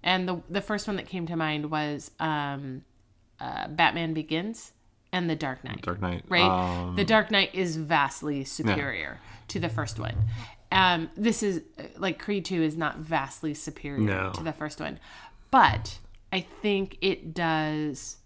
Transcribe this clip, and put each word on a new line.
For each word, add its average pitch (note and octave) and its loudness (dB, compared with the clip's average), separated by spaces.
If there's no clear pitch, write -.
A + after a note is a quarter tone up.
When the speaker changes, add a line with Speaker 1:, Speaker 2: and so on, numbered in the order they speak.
Speaker 1:
And F3+ 2
the, F3 -4
the F#3+ 0
first G3+ -4
one G3+ -2
that - -6
came F3 -6
to E3+ -4
mind D3+ -2
was, D3+ -2
um, C#3+ -2
uh, - -6
Batman E3 2
Begins D#3+ -4
and F3+ 0
The D#3 0
Dark C3 -4
Knight. - -8
Speaker 2:
Dark F2+ -4
Knight. F2 -2
Speaker 1:
Right? F3 6
Speaker 2:
Um, F#2 2
Speaker 1:
The G3 4
Dark G#3+ 4
Knight G3 2
is F3 0
vastly D3 0
Speaker 2:
Yeah. C3+ -4
Speaker 1:
superior B2+ -2
to F#3 -4
the E3+ 0
first - -4
one. - -4
Um, F3+ 4
this G#3+ 2
is, F#3+ 0
uh, - -12
like, F3 -2
Creed G3+ -2
two F3 2
is D#3 2
not D#3 -2
vastly D3+ -2
superior C#3+ -6
Speaker 2:
No. F#2+ 2
Speaker 1:
to G2 -6
the D#3+ -4
first D3+ -8
one. D#3 -8
But E3 6
I F#3+ 0
think G3 -2
it E3 0
does D#3 -2